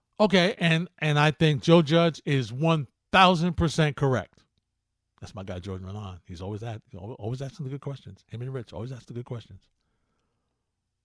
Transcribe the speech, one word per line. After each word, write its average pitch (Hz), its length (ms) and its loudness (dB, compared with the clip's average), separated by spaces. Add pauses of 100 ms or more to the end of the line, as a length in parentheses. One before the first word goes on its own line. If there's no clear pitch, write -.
(200)
Okay, 196 380 4
and, 170 300 0 (120)
and 151 200 2
I 151 120 6
think 151 300 2
Joe 170 200 8
Judge 165 440 2
is 131 280 -2
one 151 340 0 (240)
thousand 180 420 6
percent 156 420 0
correct. 127 440 -2 (840)
That's 95 140 -16
my 98 80 -10
guy, 95 160 -8
Jordan 92 280 -10
Raanan. 98 380 -12
He's 87 160 -14
always 101 220 -8
at-, 113 180 -10 (140)
always 107 460 -10
asking 139 240 -10
the 127 40 -10
good 139 120 -10
questions. 135 460 -14
Him 113 140 -12
and 131 120 -10
Rich 123 200 -10
always 123 180 -10
ask 120 140 -16
the - 80 -16
good 120 120 -10
questions. 107 420 -14 (1400)